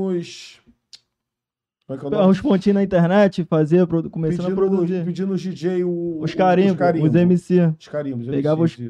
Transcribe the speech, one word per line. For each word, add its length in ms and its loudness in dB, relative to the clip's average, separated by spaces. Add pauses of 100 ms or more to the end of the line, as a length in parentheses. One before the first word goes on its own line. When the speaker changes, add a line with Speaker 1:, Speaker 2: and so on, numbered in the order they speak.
Speaker 1:
os, 540 -8 (1300)
como 100 -10
é 40 -12
que 40 -12
é 40 -8
o 20 -4
nome? 200 4
Speaker 2:
Uns 100 2
pontinhos 340 2
na 80 2
internet, 640 2
fazia, 420 2
produ-, 240 -2
começando 360 -4
a 40 -4
Speaker 1:
Pedindo, 60 -2 (120)
Speaker 2:
produzir. 360 0
Speaker 1:
pedindo 280 -4
os 100 -4
D 100 -6
J 320 -4
o, 360 -4
Speaker 2:
Os 120 -4
Speaker 1:
o, 40 -12
Speaker 2:
carimbo, 360 4
Speaker 1:
os 60 -4
carimbo. 280 2
Speaker 2:
os 80 2
M 240 4
C. 400 2
Speaker 1:
Os 100 -20
carimbos, 380 -8
Speaker 2:
Pegava 360 0
Speaker 1:
M 60 4
Cs, 100 -16
Speaker 2:
os, 120 -10